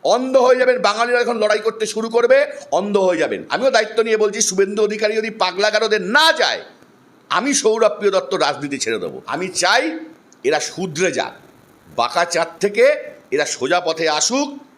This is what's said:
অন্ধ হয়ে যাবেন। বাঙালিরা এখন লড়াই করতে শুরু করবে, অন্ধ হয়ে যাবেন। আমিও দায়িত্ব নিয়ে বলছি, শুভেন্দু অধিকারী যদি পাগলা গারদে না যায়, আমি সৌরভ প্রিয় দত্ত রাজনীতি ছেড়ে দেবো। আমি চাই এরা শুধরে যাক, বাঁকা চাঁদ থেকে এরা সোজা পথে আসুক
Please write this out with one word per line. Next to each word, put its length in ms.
অন্ধ 340
হয়ে 220
যাবেন। 220
বাঙালিরা 400
এখন 160
লড়াই 220
করতে 260
শুরু 240
করবে, 420
অন্ধ 260
হয়ে 200
যাবেন। 320
আমিও 220
দায়িত্ব 320
নিয়ে 140
বলছি, 240
শুভেন্দু 420
অধিকারী 320
যদি 140
পাগলা 400
গারদে 300
না 340
যায়, 280
আমি 240
সৌরভ 440
প্রিয় 140
দত্ত 220
রাজনীতি 440
ছেড়ে 220
দেবো। 260
আমি 220
চাই 520
এরা 160
শুধরে 520
যাক, 220
বাঁকা 300
চাঁদ 220
থেকে 520
এরা 140
সোজা 340
পথে 300
আসুক 480